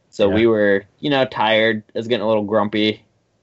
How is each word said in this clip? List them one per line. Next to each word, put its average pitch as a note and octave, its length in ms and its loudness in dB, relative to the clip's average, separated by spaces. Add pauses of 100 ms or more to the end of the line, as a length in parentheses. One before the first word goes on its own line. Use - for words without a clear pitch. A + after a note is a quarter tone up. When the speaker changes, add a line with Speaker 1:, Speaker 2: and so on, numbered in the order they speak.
(120)
Speaker 1:
So G#2 180 0
Speaker 2:
Yeah. G2 60 0
Speaker 1:
we A2+ 120 4
were, G#2 380 2 (140)
you D3+ 100 -6
know, C3+ 160 0
tired. A2 560 0 (140)
I - 20 -6
was A2+ 100 -6
getting A2+ 160 -2
a G#2+ 40 -2
little A2 160 0
grumpy. G#2+ 600 -2 (400)